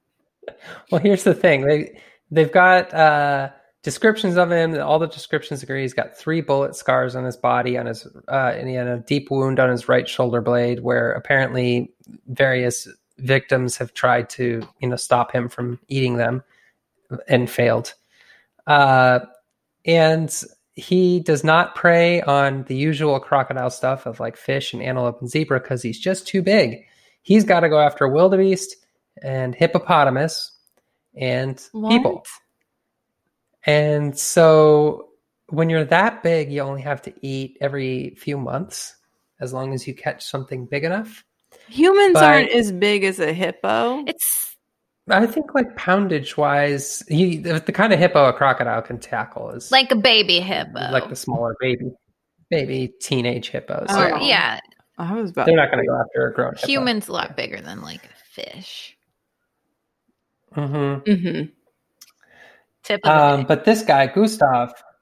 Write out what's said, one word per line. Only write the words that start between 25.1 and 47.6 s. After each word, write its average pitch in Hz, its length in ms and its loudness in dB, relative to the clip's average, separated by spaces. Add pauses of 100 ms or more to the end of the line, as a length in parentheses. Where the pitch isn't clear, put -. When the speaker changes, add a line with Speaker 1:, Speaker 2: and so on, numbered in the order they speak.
Speaker 1:
and 123 100 -10
zebra 147 300 -2
'cause 123 220 -6
he's 113 180 -8
just 185 260 -4
too 190 160 -2
big. 165 440 0 (360)
He's 208 220 4
gotta 175 240 4
go 151 120 4
after 147 280 2
wildebeest 185 680 2 (440)
and 131 320 -6
hippopotamus 156 1000 0 (640)
and 131 440 -4 (120)
Speaker 2:
What? 220 160 -6
Speaker 1:
people. 254 340 -4 (1400)
And 147 520 0
so 156 920 4 (400)
when 165 200 -2
you're 160 160 0
that 190 380 0
big, 160 280 0
you 143 100 -4
only 139 200 -8
have 143 220 -8
to - 180 -16
eat 135 400 -10
every 135 540 -6
few 143 220 -8
months, - 580 -10 (440)
as 127 140 -8
long 131 200 -8
as 127 140 -8
you 135 60 -12
catch - 300 -10
something 131 420 -10
big 143 180 -6
enough. 202 400 -8 (440)
Speaker 2:
Humans 381 460 4
Speaker 1:
But 160 100 8
Speaker 2:
aren't 151 280 6
as 226 200 2
big 202 320 0
as 196 160 -2
a 160 140 0
hippo. 208 760 -2
Speaker 3:
It's - 480 -6 (560)
Speaker 1:
I 202 140 4
think, 294 300 -6
like, 262 200 -2
poundage-wise, 147 1300 -2
he, 165 300 2
the, 160 220 -4
the - 120 -4